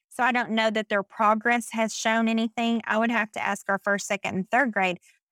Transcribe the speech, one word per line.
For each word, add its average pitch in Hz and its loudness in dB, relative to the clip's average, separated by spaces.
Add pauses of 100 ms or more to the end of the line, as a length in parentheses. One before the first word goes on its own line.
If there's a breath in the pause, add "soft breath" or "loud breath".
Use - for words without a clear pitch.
So - -4
I 247 2
don't 233 -2
know 220 2
that 214 -4
their 202 0
progress 220 0
has 220 0
shown 226 0
anything. 226 0
I 214 0
would 233 2
have 220 0
to - -6
ask 196 -4
our 196 2
first, 202 -2
second, 202 -4
and 190 -4
third 247 2
grade, 185 0 (320 soft breath)